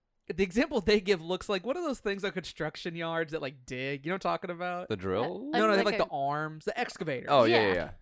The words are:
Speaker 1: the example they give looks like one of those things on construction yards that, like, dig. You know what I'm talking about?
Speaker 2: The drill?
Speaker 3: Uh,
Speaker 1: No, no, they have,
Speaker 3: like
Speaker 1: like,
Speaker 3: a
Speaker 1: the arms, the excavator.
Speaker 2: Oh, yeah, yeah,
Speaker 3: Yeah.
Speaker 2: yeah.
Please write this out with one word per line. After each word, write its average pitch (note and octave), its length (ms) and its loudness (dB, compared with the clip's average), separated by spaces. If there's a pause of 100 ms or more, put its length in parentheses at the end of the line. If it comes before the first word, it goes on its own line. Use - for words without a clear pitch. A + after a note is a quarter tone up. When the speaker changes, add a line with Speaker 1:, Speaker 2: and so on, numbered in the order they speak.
(320)
Speaker 1:
the F3 120 0
example A#3 360 0
they G#3 200 4
give F#3+ 200 2
looks F3 280 -4
like F#3+ 180 -2
one C4 100 0
of F4+ 60 -4
those C#4+ 160 -2
things G3 260 -2
on G3 60 -2
construction E3 640 -6
yards E3 380 -2
that, D#3 100 -4
like, C3+ 240 -8
dig. C3+ 400 -6
You E3 40 -2
know F#3 40 -2
what F#3+ 100 -4
I'm F#3 60 2
talking E3+ 200 -4
about? F3+ 380 -6
Speaker 2:
The - 80 -2
drill? F#3 560 -2
Speaker 3:
Uh, - 60 2
Speaker 1:
No, G#3+ 80 6
no, G#3+ 60 4
they G3 60 6
have, G3 80 4
Speaker 3:
like G#3 120 2
Speaker 1:
like, - 40 2
Speaker 3:
a - 20 0
Speaker 1:
the - 80 -2
arms, D3+ 540 -2
the G#3 120 -4
excavator. D#3+ 500 -4
Speaker 2:
Oh, C3+ 140 8
yeah, A#2 200 6
yeah, G#2 40 4
Speaker 3:
Yeah. F#2+ 80 4
Speaker 2:
yeah. E2 160 -2 (120)